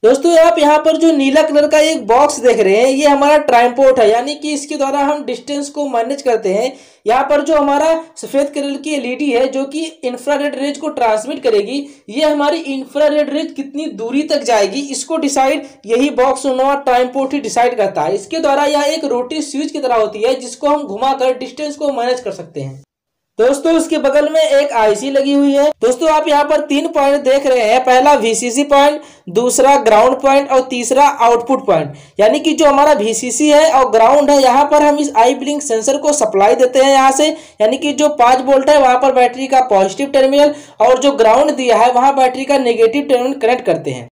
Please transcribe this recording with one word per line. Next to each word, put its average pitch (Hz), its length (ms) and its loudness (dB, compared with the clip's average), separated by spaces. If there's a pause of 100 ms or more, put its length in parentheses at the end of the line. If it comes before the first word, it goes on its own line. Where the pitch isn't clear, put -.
दोस्तों, 277 360 2
आप 330 200 4
यहाँ 302 200 6
पर 311 180 2
जो 330 160 2
नीला 277 300 2
कलर 294 260 2
का 302 120 2
एक 311 260 0
box 269 340 2
देख 226 180 2
रहे 196 180 2
हैं, 240 120 2
ये 269 180 0
हमारा 285 340 4
ट्राइपोड 254 600 2
है, 208 100 4
यानी 254 240 -2
कि 302 180 -8
इसके 294 240 -8
द्वारा 277 240 -2
हम 294 240 -2
distance 277 460 -8
को 294 180 -6
manage 247 340 -4
करते 220 320 -2
हैं। 240 180 -2 (340)
यहाँ 247 160 0
पर 285 200 0
जो 302 140 0
हमारा 294 380 0 (220)
सफेद 277 380 -4
कलर 277 240 -6
की 311 160 -8
एलईडी 262 360 -6
है, 247 180 0
जो 269 160 -4
कि 294 200 -8 (200)
infrared 277 520 -4
रेज 277 220 -6
को 311 120 -8
transmit 240 520 -4
करेगी, 233 440 -2 (240)
ये 269 140 -4
हमारी 302 340 -2
infrared 285 760 -4
रेज 320 200 -6
कितनी 285 420 -10
दूरी 233 300 -4
तक 294 180 -4
जाएगी, 220 400 -2
इसको 285 360 -8
decide 277 480 -2 (200)
यही 247 280 0
box 269 320 -2
नुमा 262 300 0
ट्राइपोड 262 560 -2
ही 285 80 -4
decide 240 360 -2
करता 190 260 -4
है। 165 120 -2
इसके - 240 -8
द्वारा 285 280 0
यह 294 260 -2
एक 320 140 -6
rotary 254 360 -4
switch 294 280 -8
की 320 80 -8
तरह 254 180 -2
होती 214 260 -2
है, 247 140 0
जिसको 262 320 -8
हम 294 140 -2
घुमाकर 254 560 -4
distance 285 380 -12
को 294 160 -4
manage 247 280 -4
कर 202 120 -10
सकते - 280 -14
हैं। 135 220 -14 (560)
दोस्तों, 277 340 0
उसके 320 260 -2
बगल 285 300 0
में 311 120 -2
एक 285 320 0
आईसी 220 380 0
लगी 277 220 0
हुई 277 200 2
है। 277 120 2 (180)
दोस्तों, 247 260 0
आप 311 200 0
यहाँ 294 160 2
पर 302 180 0
तीन 302 260 -2
point 285 340 0
देख 269 240 0
रहे 254 160 0
हैं, 226 220 2
पहला 254 320 4
वीसीसी 226 480 -2
point, 285 360 2 (300)
दूसरा 247 480 2
ground 226 380 4
point 277 340 0
और 262 100 2 (100)
तीसरा 254 360 0
output 233 600 0
point। 156 280 0 (260)
यानी 254 200 2
कि 320 120 -2
जो 311 140 2
हमारा 285 280 4
वीसीसी 226 540 -4
है 302 220 4
और 262 200 2
ground 262 400 4
है, 285 120 4
यहाँ 262 220 4
पर 294 180 2
हम 294 160 2
इस 285 180 -4
I 240 180 4
blink 285 280 -6
sensor 233 360 -2
को 294 160 -2
supply 214 400 2
देते 254 240 2
हैं 269 140 4
यहाँ 269 200 4
से, 294 160 0 (320)
यानी 233 180 0
कि 294 160 -4
जो 302 200 0
पाँच 254 300 2
volt 269 260 2
है 294 100 6
वहाँ 254 180 4
पर 262 160 2
बैटरी 254 340 0
का 262 200 2
positive 214 440 0
terminal 285 420 4 (260)
और 247 180 4
जो 277 160 2
ground 233 380 4
दिया 247 240 0
है 240 160 4
वहाँ 269 240 2
बैटरी 262 280 0
का 277 160 0
negative 233 480 0
terminal 254 280 0
connect 233 300 -2
करते - 240 -4
हैं। 123 240 -12